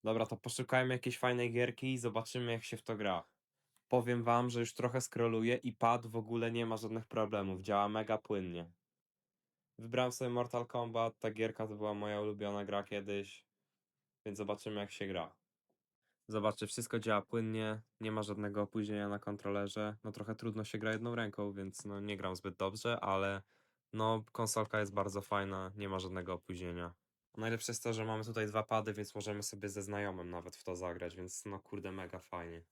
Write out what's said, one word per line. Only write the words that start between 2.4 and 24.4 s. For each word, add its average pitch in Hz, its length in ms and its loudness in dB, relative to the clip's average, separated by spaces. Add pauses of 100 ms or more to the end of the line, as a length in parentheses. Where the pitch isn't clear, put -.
jak 113 120 -2
się - 140 -6
w - 60 -14
to 110 140 -2
gra. 98 260 2 (640)
Powiem 120 360 4
wam, 120 260 6
że 120 100 0
już 117 140 0
trochę 123 280 2
scrolluję 117 540 4
i 123 180 -4
pad 117 340 4
w 110 80 -8
ogóle 117 360 0
nie 117 140 2
ma 113 120 0
żadnych 110 280 -4
problemów, 101 560 0
działa 101 280 4
mega 107 280 2
płynnie. 87 540 -2 (1080)
Wybrałem 123 320 2
sobie 127 180 -2
Mortal 120 380 0
Kombat, 117 520 0
ta 110 120 0
gierka 110 360 0
to 107 80 -6
była 104 180 0
moja 104 280 0
ulubiona 104 440 -2
gra 101 180 0
kiedyś, 101 600 -4 (800)
więc 101 120 -6
zobaczymy, 104 420 -2
jak 101 120 -4
się - 160 -6
gra. 87 280 -2 (920)
Zobaczcie, 107 380 2
wszystko 117 320 -2
działa 107 220 4
płynnie, 110 600 0 (200)
nie 110 100 -2
ma 110 120 0
żadnego 104 380 0
opóźnienia 104 480 0
na 101 100 -2
kontrolerze. 101 840 -2
No 107 80 -6
trochę 107 240 -6
trudno 110 280 -4
się 107 140 -4
gra 110 140 0
jedną 117 240 0
ręką, 104 380 -2
więc 98 320 -6
no 101 140 -6
nie 104 180 -2
gram 95 180 -2
zbyt 90 200 -6
dobrze, 110 440 0
ale 98 420 2 (520)
no 110 380 2
konsolka 110 480 2